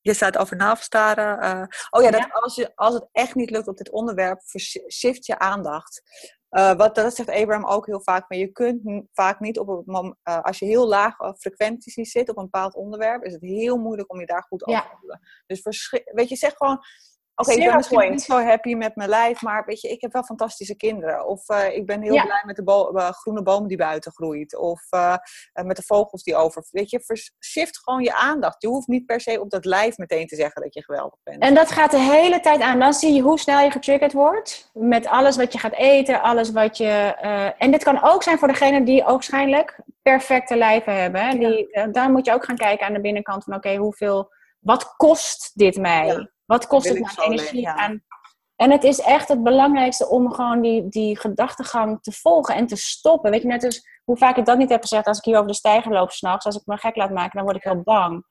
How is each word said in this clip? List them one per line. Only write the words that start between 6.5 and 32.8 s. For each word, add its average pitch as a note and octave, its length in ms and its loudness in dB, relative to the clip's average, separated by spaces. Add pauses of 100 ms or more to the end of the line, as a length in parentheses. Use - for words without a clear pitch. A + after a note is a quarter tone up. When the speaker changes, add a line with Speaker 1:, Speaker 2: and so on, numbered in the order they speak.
Speaker 1:
wat, G#3+ 200 4
dat G#3+ 220 0
zegt A#3 140 -8
Abraham G#3+ 360 -2
ook G#3 200 -2
heel G3+ 160 -8
vaak, F#3 260 -2
maar F#3 100 -8
je F#3+ 140 -6
kunt A#3+ 320 -4
n-, G3+ 280 -10
vaak G3 280 0
niet A3 180 -8
op G3+ 100 -8
een F3+ 180 -8
mom-, F#3 360 -8
eh, E3+ 200 -6
als F#3+ 160 -4
je G3 80 -6
heel A#3 220 2
laag G#3 320 0
op - 180 -10
frequentie A3+ 680 -8
zit A#3+ 240 -4
op A3+ 80 -8
een G3 140 -12
bepaald F#3+ 240 -6
onderwerp, G#3+ 500 -6
is F#3 80 -12
het E3 100 -18
heel A3 340 -4
moeilijk A3 360 -8
om F3+ 80 -14
je E3+ 60 -14
daar F3+ 160 -6
goed - 240 -12
over A3+ 160 -2
Speaker 2:
Ja. - 60 -12
Speaker 1:
te - 100 -20
voelen. - 220 -20 (260)
Dus F#3+ 140 -10
verschi-, - 440 -8
weet A#3 240 -2
je, C4 80 -8
zeg D4+ 200 -2
gewoon, C#4 220 -2 (640)
oké, - 100 0
ik A#3 60 4
ben - 80 2
Speaker 2:
Zero A#3 120 4
Speaker 1:
misschien A3+ 220 2
Speaker 2:
point. F#3+ 140 4
Speaker 1:
niet F#3 100 -6
zo B3+ 200 2
happy A#3 320 2
met A3 220 -6
mijn G3+ 120 -8
lijf, A#3 340 0
maar G#3+ 240 -6
weet A3 140 -10
je, - 80 -10
ik A#3+ 120 -10
heb A#3+ 120 -10
wel B3+ 100 -4
fantastische A3 540 -10
kinderen. F#3+ 500 -4
Of, G3 220 -8
eh, G3+ 280 -2
ik G#3 100 -8
ben G#3 160 -6
heel G#3+ 120 0
Speaker 2:
Ja. C#4+ 100 4
Speaker 1:
blij G3+ 220 -4
met G3+ 100 -12
de G#3 60 -12
bo-, G3 300 2
eh, F3+ 180 -2
groene G#3+ 320 -8
boom G3 260 0
die F#3 80 -6
buiten D#3 360 -4
groeit. D3+ 440 -10
Of, E3+ 340 -6
eh, F3+ 260 0 (360)
eh, F3+ 120 -10
met F#3 120 -4
de F#3 60 -16
vogels G#3 400 0
die D#3+ 140 -2
over-, D#3+ 340 0
weet G3+ 200 -6
je, A#3+ 100 -4
vers-, - 400 -10
shift - 380 -6
gewoon B3+ 240 -4
je A#3+ 120 0
aandacht. C#4 480 -2
Je G#3+ 60 -4
hoeft B3+ 180 -4
niet B3 200 -2
per A#3+ 140 -4
se A3+ 200 -6
op G3+ 100 -12
dat F#3 140 -6
lijf G3+ 320 0
meteen E3 300 -6
te D#3 100 -14
zeggen D3+ 260 -4
dat D3 120 -12
je D3+ 100 -16
geweldig C#3+ 380 -10
bent. C#3+ 200 -8
Speaker 2:
En C4+ 120 6
dat D#4+ 160 6
gaat D4+ 200 4
de D4 100 4
hele D#4+ 400 4
tijd D4+ 200 4
aan. B3 180 2
Dan C4 160 6